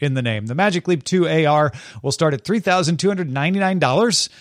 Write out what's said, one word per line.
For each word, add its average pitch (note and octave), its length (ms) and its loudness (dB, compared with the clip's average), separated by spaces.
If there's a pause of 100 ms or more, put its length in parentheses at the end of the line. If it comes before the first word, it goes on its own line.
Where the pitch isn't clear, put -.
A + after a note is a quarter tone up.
in C#3+ 140 -2
the C3 80 -2
name. A2 240 -2
The A#2+ 80 -6
Magic F3+ 340 0
Leap E3+ 160 0
two F3+ 220 2
A D#3+ 180 2
R D3+ 260 2 (320)
will C#3 80 -2
start D#3 220 0
at C3+ 100 -4
three A3 160 -2
thousand F3+ 380 0
two F3+ 120 0
hundred F#3 220 -2
ninety-nine F#3 500 0
dollars, D#3+ 500 2 (100)